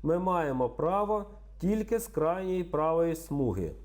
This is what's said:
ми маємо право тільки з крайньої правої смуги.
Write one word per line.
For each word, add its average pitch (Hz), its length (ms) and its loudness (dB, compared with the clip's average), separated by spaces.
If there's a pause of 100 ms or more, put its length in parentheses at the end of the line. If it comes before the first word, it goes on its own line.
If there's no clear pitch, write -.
ми 160 160 2
маємо 151 500 2
право 202 560 0 (340)
тільки 214 400 0
з 226 80 -8
крайньої 185 560 0
правої 165 520 2
смуги. 107 680 -2